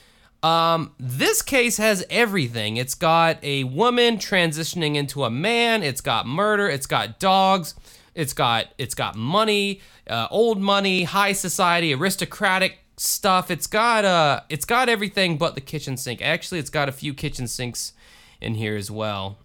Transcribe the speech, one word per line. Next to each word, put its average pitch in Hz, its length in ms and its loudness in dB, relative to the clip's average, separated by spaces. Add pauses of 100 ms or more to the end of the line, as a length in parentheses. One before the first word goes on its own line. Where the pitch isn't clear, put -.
(420)
Um, 165 560 2
this 147 420 0
case 240 360 0
has 208 340 2
everything. 117 640 0
It's 127 180 -4
got 165 500 2
a 139 200 -2
woman 233 540 2
transitioning 165 800 0
into 143 280 -2
a 113 60 0
man. 226 540 0
It's 135 160 -4
got 113 260 -2
murder. 202 420 0
It's 139 180 -4
got 113 340 -2
dogs. 190 540 4 (400)
It's 151 180 -4
got, 117 340 0 (100)
it's 127 180 -6
got 113 200 -4
money, 196 680 0 (300)
uh, 117 200 -2
old 220 300 2
money, 196 440 2
high 196 280 2
society, 175 600 2
aristocratic 190 840 0 (180)
stuff. 185 540 0
It's 160 180 -4
got, 220 360 2
uh, 160 440 4
it's 156 160 -6
got 240 240 2
everything 196 500 0
but 160 160 -2
the 139 60 -10
kitchen 139 360 -8
sink. 120 240 -8
Actually, 170 380 -2
it's 143 120 -8
got 143 180 0
a 131 40 -6
few 139 220 -8
kitchen 135 320 -6
sinks - 460 -8 (480)
in 113 140 -6
here 107 220 -4
as 104 140 -8
well. 104 540 -6